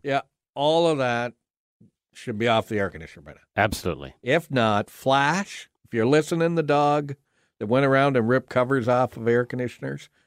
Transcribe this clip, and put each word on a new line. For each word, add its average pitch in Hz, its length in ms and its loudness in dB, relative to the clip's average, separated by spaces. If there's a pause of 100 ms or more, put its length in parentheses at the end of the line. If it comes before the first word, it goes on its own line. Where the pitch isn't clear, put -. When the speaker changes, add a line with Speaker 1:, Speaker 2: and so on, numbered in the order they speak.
Speaker 1:
Yeah, 139 200 -4 (320)
all 160 340 2
of 151 100 0
that 120 340 -2 (800)
should 110 260 -10
be 117 100 0
off 113 200 2
the 107 100 -4
air 98 120 -2
conditioner 80 320 -18
by 73 100 -20
now. - 60 -20 (180)
Speaker 2:
Absolutely. 82 640 -4
Speaker 1:
If 151 280 -2
not, 110 400 0
Flash, 143 800 -2 (160)
if - 100 -14
you're 113 120 2
listening, 165 500 2
the 160 80 0
dog 147 500 0 (440)
that 113 80 -6
went 131 200 2
around 135 300 4
and 113 120 2
ripped 127 220 0
covers 127 380 0
off 123 280 0
of 113 120 -6
air 120 160 4
conditioners, 127 640 -10 (180)